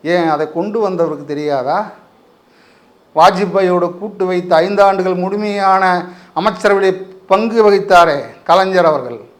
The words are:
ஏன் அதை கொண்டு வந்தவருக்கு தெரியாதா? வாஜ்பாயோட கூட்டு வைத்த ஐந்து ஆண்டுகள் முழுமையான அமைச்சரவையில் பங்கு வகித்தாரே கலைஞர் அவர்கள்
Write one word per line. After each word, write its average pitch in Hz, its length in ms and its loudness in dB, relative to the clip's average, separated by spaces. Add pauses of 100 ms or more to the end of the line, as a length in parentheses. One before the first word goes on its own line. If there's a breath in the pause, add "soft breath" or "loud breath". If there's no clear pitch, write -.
(120)
ஏன் 175 220 0
அதை 151 120 -2 (120)
கொண்டு 208 280 -4
வந்தவருக்கு 160 460 -4
தெரியாதா? 143 460 -4 (1400 soft breath)
வாஜ்பாயோட 180 720 2 (120)
கூட்டு 196 320 -8
வைத்த 180 220 -2 (120)
ஐந்து 202 240 0
ஆண்டுகள் 185 340 -2
முழுமையான 196 640 0 (560 loud breath)
அமைச்சரவையில் 196 600 0 (300)
பங்கு 220 340 0
வகித்தாரே 180 540 4 (300)
கலைஞர் 180 420 2
அவர்கள் 123 300 -6 (200)